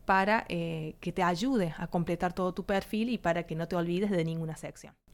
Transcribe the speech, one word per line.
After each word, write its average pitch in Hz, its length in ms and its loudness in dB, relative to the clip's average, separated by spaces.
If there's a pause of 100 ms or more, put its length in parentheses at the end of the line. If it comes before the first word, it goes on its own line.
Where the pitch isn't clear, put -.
para, 196 440 4
eh, 165 520 -4
que 170 120 -4
te 190 100 0
ayude 180 560 2
a 170 80 -4
completar 175 460 0
todo 185 200 0
tu 185 120 -6
perfil 214 440 0
y 233 100 -2
para 170 260 0
que 165 120 -6
no 160 100 -4
te 185 80 -4
olvides 175 360 0
de 170 140 2
ninguna 160 320 -4
sección. - 380 -14 (200)